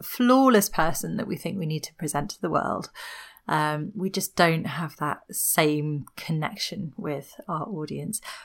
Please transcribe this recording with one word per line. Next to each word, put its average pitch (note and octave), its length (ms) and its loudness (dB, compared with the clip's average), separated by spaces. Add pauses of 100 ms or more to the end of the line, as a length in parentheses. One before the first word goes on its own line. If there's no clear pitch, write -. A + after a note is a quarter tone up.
flawless B3 640 6
person E3 480 0
that - 100 -4
we - 80 -4
think E3+ 220 -6
we E3+ 80 -4
need D#3 180 -4
to - 120 -12
present D3 360 -4
to - 100 -14
the F3 80 -2
world, - 400 -2 (580)
um, D3+ 480 0
we F#3 140 -2
just F#3+ 260 -4
don't E3 300 4
have D3+ 320 -6
that - 240 -2 (100)
same D3+ 760 2 (100)
connection - 840 -4
with C#3+ 380 -6 (120)
our D#3 160 -4
audience. D3+ 580 -6 (240)